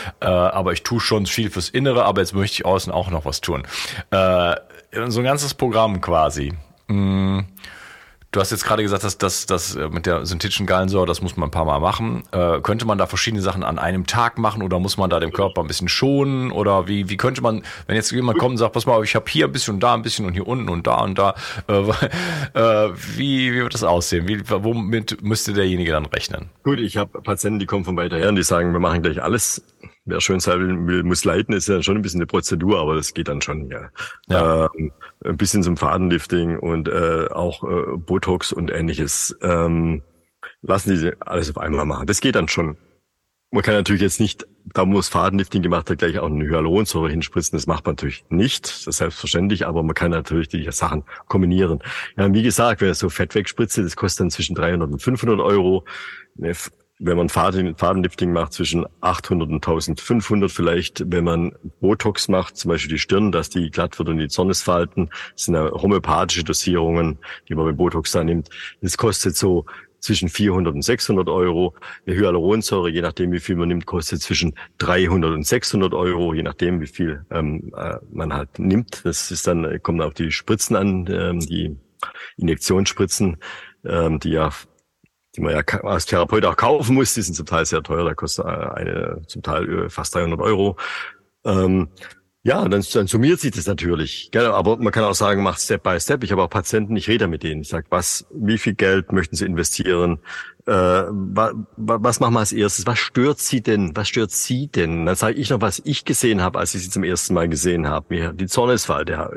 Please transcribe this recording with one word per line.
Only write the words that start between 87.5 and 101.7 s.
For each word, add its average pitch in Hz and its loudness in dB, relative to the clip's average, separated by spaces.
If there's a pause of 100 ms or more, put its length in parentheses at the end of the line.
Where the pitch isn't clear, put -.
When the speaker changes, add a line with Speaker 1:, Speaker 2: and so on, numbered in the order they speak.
Speaker 2:
sehr 80 0
teuer, 80 -2
da 80 0
kostet, - -4
äh, - -4
eine 50 -4
zum - -12
Teil, 87 -2
äh, - -10
fast - -6
dreihundert 85 0
Euro. 98 2 (680)
Ähm, 95 4 (540)
ja, 165 2
dann, 202 2
dann 104 4
summiert 139 4
sich 139 -2
das 76 -6
natürlich, 85 -2
gell? 117 4
Aber 104 4
man 113 0
kann 113 2
auch 101 2
sagen, 101 2
macht 92 0
Step - -2
by 92 2
Step. 139 0
Ich 98 -4
habe 92 4
auch 82 -2
Patienten, 107 0
ich 98 -2
rede 110 4
mit 80 -4
denen. 78 -4
Ich 73 -12
sag, 82 -6
was, - 0
wie 107 0
viel 104 0
Geld 95 2
möchten 92 0
sie 95 -2
investieren? 87 0 (440)
Äh, 117 0
wa-, 95 2 (220)